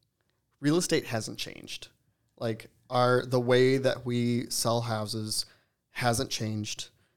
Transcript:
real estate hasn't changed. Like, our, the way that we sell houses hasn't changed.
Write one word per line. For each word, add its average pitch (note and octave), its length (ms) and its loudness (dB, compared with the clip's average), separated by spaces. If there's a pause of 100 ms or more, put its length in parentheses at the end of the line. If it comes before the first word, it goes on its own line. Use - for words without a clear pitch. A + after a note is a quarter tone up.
(600)
real D3 180 2
estate E3+ 280 0
hasn't A2 320 -6
changed. - 500 -12 (500)
Like, A2+ 320 -6 (200)
our, B2 360 4
the B2+ 140 0
way B2+ 380 6
that B2+ 280 0
we A#2+ 440 0
sell A#2 320 0
houses A2 640 -4 (460)
hasn't B2 380 0
changed. A2 600 -6 (260)